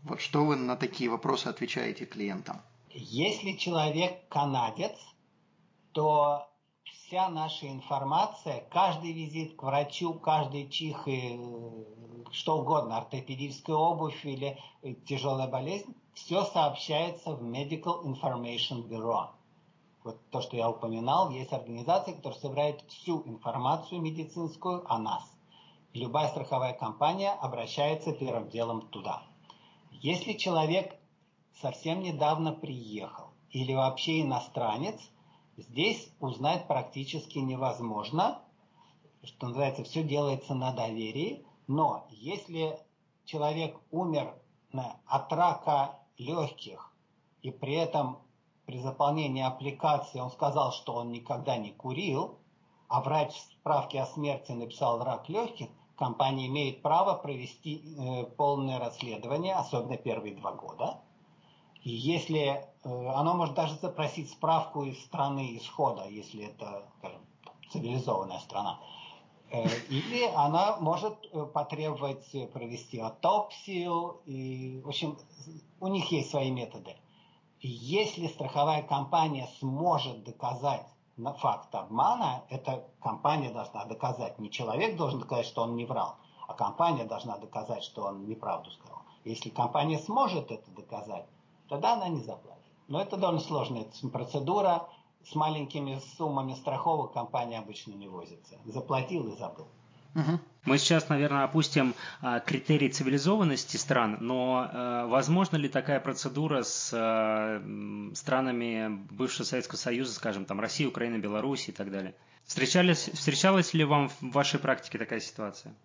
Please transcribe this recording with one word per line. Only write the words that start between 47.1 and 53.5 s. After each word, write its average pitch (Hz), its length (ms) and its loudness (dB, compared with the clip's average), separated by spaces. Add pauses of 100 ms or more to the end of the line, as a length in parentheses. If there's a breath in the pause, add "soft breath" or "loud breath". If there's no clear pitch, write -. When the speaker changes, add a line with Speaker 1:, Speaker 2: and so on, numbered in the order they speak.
Speaker 2:
и 127 80 -6
при 135 240 -4
этом 147 460 0 (480)
при 127 120 -8
заполнении 135 600 2
аппликации 139 800 0
он 127 100 -4
сказал, 139 440 2
что - 200 -8
он 120 180 -4
никогда 123 460 -2
не 104 140 -6
курил, 139 640 -4 (500)
а 127 140 2
врач 151 320 2
в - 200 -16